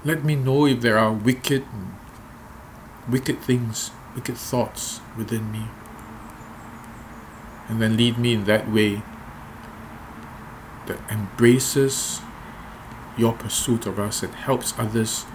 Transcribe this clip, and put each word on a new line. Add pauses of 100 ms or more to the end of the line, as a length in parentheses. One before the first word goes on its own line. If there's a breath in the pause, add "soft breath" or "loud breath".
Let
me
know
if
there
are
wicked, (1400)
wicked
things, (220)
wicked
thoughts (180)
within
me. (2000)
And
then
lead
me
in
that
way (1800)
that (100)
embraces (1000)
your
pursuit
of
us
and
helps
others